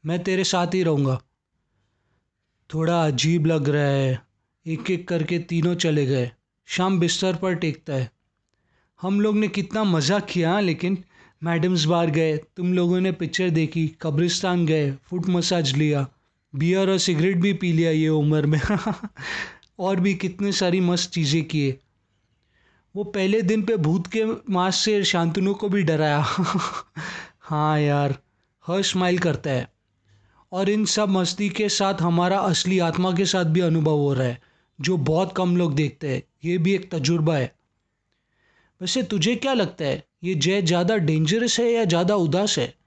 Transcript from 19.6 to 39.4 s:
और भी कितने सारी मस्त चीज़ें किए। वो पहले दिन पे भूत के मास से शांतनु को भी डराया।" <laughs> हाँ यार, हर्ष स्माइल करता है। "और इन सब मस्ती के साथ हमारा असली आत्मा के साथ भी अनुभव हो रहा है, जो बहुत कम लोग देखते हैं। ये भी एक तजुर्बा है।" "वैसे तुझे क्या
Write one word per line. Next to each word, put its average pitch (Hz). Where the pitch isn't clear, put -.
और 190
भी 196
कितने 190
सारी 185
मस्त 175
चीज़ें 156
किए। 143
वो 202
पहले 202
दिन 208
पे 220
भूत 165
के 220
मास 185
से 208
शांतनु 180
को 208
भी 196
डराया।" 151
<laughs> -
हाँ 151
यार, 143
हर्ष 190
स्माइल 180
करता 160
है। 123
"और 190
इन 214
सब 214
मस्ती 190
के 208
साथ 196
हमारा 175
असली 185
आत्मा 175
के 180
साथ 185
भी 160
अनुभव 160
हो 143
रहा 127
है, 123
जो 175
बहुत 165
कम 180
लोग 170
देखते 143
हैं। 120
ये 175
भी 185
एक 185
तजुर्बा 160
है।" 127
"वैसे 185
तुझे 202
क्या 269